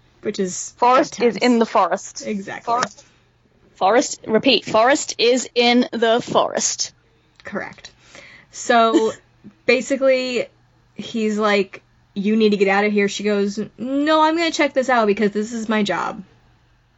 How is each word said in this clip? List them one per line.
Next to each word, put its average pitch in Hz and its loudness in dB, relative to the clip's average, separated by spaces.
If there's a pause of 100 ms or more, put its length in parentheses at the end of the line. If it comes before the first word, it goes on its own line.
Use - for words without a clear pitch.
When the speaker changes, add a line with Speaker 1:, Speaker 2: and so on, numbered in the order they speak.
(220)
Speaker 1:
which 208 -4
is 185 -6
Speaker 2:
Forrest 269 2
is 226 2
Speaker 1:
intense. - -4
Speaker 2:
in 247 4
the - 2
forest. 196 -2
Speaker 1:
Exactly. 202 -8
Speaker 2:
Forrest, 240 -4 (680)
Forrest, 214 0
repeat, - 2
Forrest 247 0
is 240 0
in 240 2
the 226 0
forest. - -2 (500)
Speaker 1:
Correct. - -12 (600)
So, 226 2 (260)
<laughs> - -20
basically, 254 0 (480)
he's 214 -4
like, 202 0 (320)
"You 202 0
need 220 4
to 208 2
get 196 2
out 202 2
of 208 0
here." 202 2
She 202 -8
goes, 202 -2 (180)
"No, 285 0
I'm 311 2
gonna 330 0
check 294 -2
this 254 0
out 233 2
because 208 0
this 214 -4
is 220 -8
my 214 0
job. 185 -4 (760)